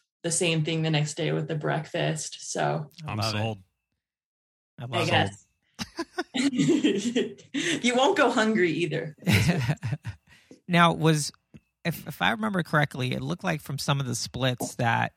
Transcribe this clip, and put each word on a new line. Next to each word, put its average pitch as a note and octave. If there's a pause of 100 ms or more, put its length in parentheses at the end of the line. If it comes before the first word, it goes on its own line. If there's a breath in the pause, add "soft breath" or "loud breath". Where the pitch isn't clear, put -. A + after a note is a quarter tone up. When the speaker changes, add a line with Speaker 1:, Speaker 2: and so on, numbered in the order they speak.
(240 soft breath)
Speaker 1:
The E3
same D#3+
thing D#3+
the D#3+
next D3+
day D3+
with D#3
the D#3+
breakfast. D3+
So D3+ (180)
Speaker 2:
I -
Speaker 3:
I'm G#2
Speaker 2:
love G#2+
it. G#2
Speaker 3:
sold. G#2+ (1200)
Speaker 2:
I -
love B2
Speaker 1:
I -
Speaker 2:
it. E3
Speaker 1:
guess. D#3 (920)
<laughs> B3+
You A#3+
won't C#4+
go B3+
hungry A3
either. D3+
Speaker 2:
<laughs> - (1400 loud breath)
Now, E3+
was, D#3 (540)
if, -
if -
I F3+
remember G#3+
correctly, C#3+
it B2+
looked D#3
like E3
from C#3
some C#3+
of C3+
the A#2+
splits B2
that A#2